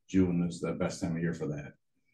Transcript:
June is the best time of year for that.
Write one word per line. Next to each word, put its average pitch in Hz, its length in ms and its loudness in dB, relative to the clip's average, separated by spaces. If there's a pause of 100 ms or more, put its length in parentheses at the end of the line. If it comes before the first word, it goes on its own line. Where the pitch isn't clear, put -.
June 87 400 4
is - 120 -8
the 87 140 -2
best 87 260 -2
time 82 160 0
of 82 60 -2
year 82 120 0
for - 140 -4
that. - 240 -6 (420)